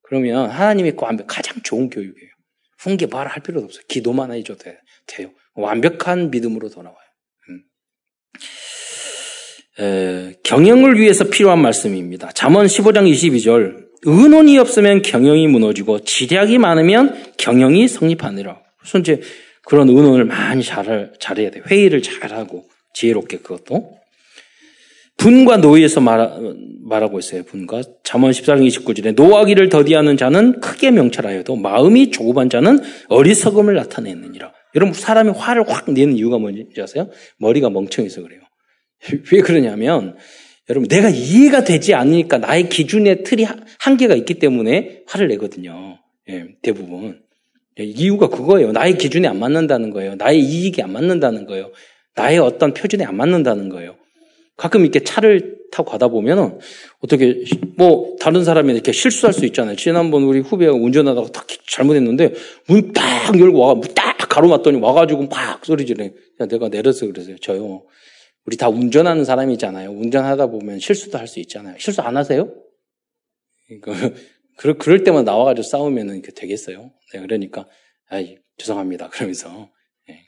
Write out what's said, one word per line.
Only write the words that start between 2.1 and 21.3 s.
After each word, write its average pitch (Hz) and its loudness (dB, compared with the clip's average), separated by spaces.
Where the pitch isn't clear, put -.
훈계, 180 -4
말할 139 -12
필요도 170 -8
없어요. - -20
기도만 123 -6
해줘도 110 -14
돼-, 90 -20
돼요. 92 -18
완벽한 160 -4
믿음으로 110 -8
돌아와요. - -20
음. - -20
에, 92 -6
경영을 226 4
위해서 202 4
필요한 190 2
말씀입니다. 92 -4
잠언 190 4
십오 208 2
장 202 4
이십이 139 2
절. 113 0
"의논이 285 6
없으면 202 4
경영이 151 2
무너지고 107 0
지략이 196 0
많으면 196 2
경영이 131 2
성립하느라." - -6
그래서 - -4
이제 160 -2
그런 143 4
의논을 131 6
많이 131 -4
잘, 101 -8
잘해야 101 -6